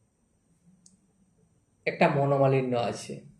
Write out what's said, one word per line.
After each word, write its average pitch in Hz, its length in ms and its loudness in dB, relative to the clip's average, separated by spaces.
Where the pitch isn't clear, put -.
একটা - 240 2
মনোমালিন্য 135 680 2
আছে 113 440 -8